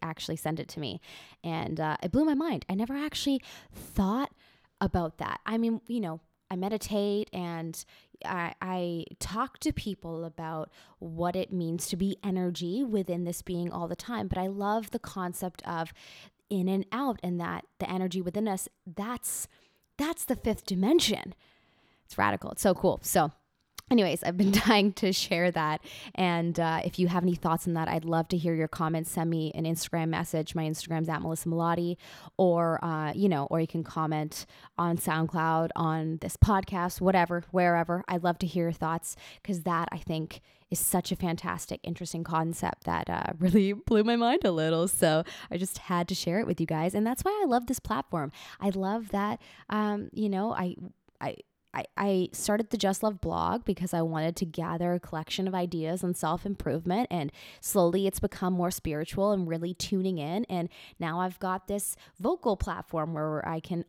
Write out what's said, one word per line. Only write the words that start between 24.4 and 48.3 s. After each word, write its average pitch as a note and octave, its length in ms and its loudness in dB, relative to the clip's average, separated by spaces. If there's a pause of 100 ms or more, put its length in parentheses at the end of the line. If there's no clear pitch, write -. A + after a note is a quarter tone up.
<laughs> G3 160 6
dying G3+ 260 6
to F#3+ 180 2
share F3 400 2
that. D#3 300 0 (320)
And, E3+ 460 2
uh, D#3+ 240 2
if - 160 -2
you F3+ 80 6
have F3 160 2
any F3+ 120 4
thoughts E3 320 0
on E3+ 60 2
that, D#3+ 140 0
I'd D#3+ 180 0
love E3 240 2
to F3+ 80 2
hear E3 160 2
your D#3+ 140 2
comments. D#3+ 440 -2
Send E3 180 0
me D#3+ 260 0
an D#3+ 100 0
Instagram E3 440 0
message. D#3+ 460 -2
My D#3+ 80 0
Instagram's D#3+ 460 -2
at D3+ 120 -2
Melissa E3 280 -2
Melotti, E3+ 480 0 (400)
or, E3+ 460 4
uh, D#3 300 0
you G3+ 160 4
know, C#3+ 160 2
or E3 140 0
you E3 80 2
can E3 160 -2
comment D#3 600 -2 (320)
on E3+ 200 2
SoundCloud, D#3+ 760 2
on D#3+ 460 0
this - 160 -6
podcast, F#3+ 640 4
whatever, F3 500 4
wherever. F3 560 4
I'd F3 160 0
love F3 160 2
to F#3 80 0
hear E3+ 180 2
your E3+ 60 0
thoughts, E3 440 -4 (280)
'cause F3+ 200 -4
that, E3+ 280 0
I - 60 -6
think, D#3+ 440 -4 (300)
is E3+ 80 -2
such - 320 0
a F3+ 40 -2
fantastic, F3 680 -4
interesting E3 400 -6
concept E3 640 -2
that, E2 220 -2
uh, - 260 -2
<laughs> D#3+ 60 -8
really F#3+ 340 6
blew G#3+ 300 4
my A#3 120 2
mind A#3 300 4
a F#3+ 60 4
little. D#3+ 360 4
So D#3+ 360 4 (280)
I F3 60 -2
just F#3 200 -4
had F3 300 0
to F#3 80 -2
share F3+ 240 0
it - 80 0
with E3+ 120 0
you E3+ 60 0
guys. D#3+ 300 0
And G#3+ 100 2
that's B3 180 -2
why G#4 200 0
I - 20 4
love B3 220 4
this C4 120 0
platform. F3 520 -4 (280)